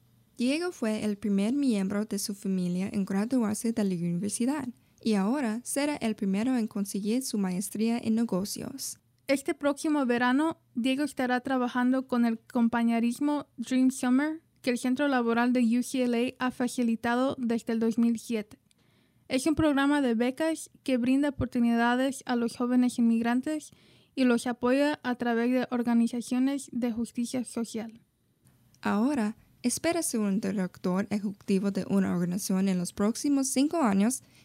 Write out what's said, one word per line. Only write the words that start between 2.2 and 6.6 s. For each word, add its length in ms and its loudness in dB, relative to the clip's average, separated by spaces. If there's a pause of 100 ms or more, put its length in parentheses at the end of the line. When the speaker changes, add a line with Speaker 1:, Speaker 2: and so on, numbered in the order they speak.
Speaker 1:
familia 560 -2
en 140 -2
graduarse 720 0
de 100 0
la 100 0
universidad, 720 -2 (360)
y 100 0
ahora 520 0
será 320 -2
el 200 -2
primero 400 0
en 100 0